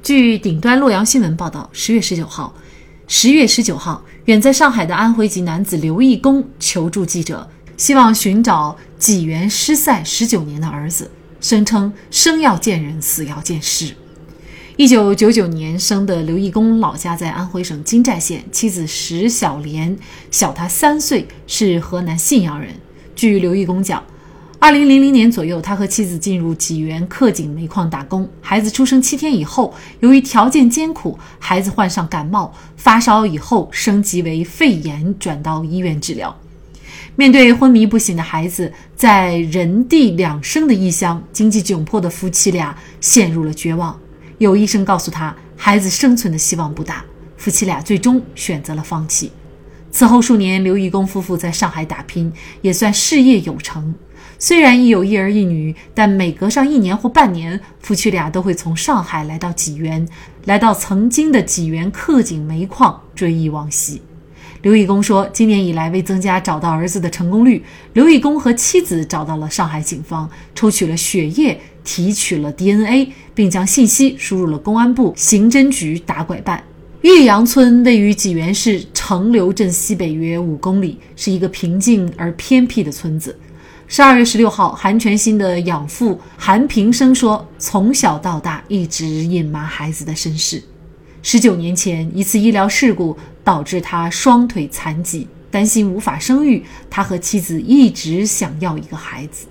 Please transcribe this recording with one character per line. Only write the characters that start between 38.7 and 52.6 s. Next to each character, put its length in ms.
在 420
人 500
地 240
两 300
生 260
的 60
异 160
乡， 320
经 200
济 100
窘 220
迫 180
的 80
夫 200
妻 200
俩 260
陷 320
入 120
了 100
绝 220
望。 240
有 160
医 100
生 180
告 140
诉 140
他， 240
孩 220
子 120
生 280
存 140
的 60
希 180
望 180
不 100
大， 220
夫 140
妻 140
俩 160
最 160
终 240
选 300
择 100
了 80
放 260
弃。 240
此 160
后 140
数 140
年， 280
刘 140
义 120
功 160
夫 160
妇 160
在 140
上 180
海 160
打 180
拼， 300